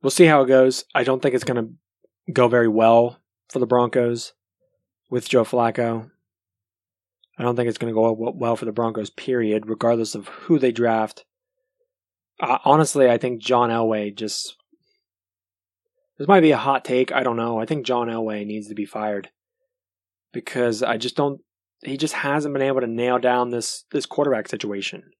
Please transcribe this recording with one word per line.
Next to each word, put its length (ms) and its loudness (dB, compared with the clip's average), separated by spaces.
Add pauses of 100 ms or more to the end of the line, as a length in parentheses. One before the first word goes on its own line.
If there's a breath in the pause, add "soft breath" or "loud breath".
We'll 80 0
see 160 6
how 160 6
it 60 0
goes. 360 4 (100)
I 100 0
don't 180 0
think 120 0
it's 80 0
gonna 280 -4 (600)
go 180 4
very 200 4
well 500 4 (300)
for 120 -4
the 60 0
Broncos 680 0 (760)
with 180 -6
Joe 180 4
Flacco. 680 -2 (1300)
I 60 -8
don't 120 0
think 140 0
it's 80 -6
gonna 160 -6
go 160 2
w-, 260 -6
well 200 -2
for 100 -8
the 60 -8
Broncos, 360 -4
period, 640 -4
regardless 440 0
of 140 -12
who 300 0
they 120 2
draft. 540 -2 (1160)
Uh, 240 0
honestly, 460 4
I 80 2
think 240 -6
John 260 2
Elway 460 -2
just, 400 -10 (1600)
this 100 -8
might 140 8
be 100 6
a 40 4
hot 280 -2
take, 260 0
I 140 0
don't 120 0
know. 220 -2
I 80 -2
think 180 -4
John 220 -2
Elway 400 -6
needs 220 -10
to 80 -12
be 80 -6
fired 460 -8 (1000)
because 480 -4
I 180 -2
just 180 -8
don't, 240 -2 (420)
he 140 -8
just 180 -4
hasn't 400 -2
been 80 -2
able 180 0
to 60 -2
nail 320 0
down 320 0
this, 400 -8
this 160 -4
quarterback 400 -2
situation. 720 -10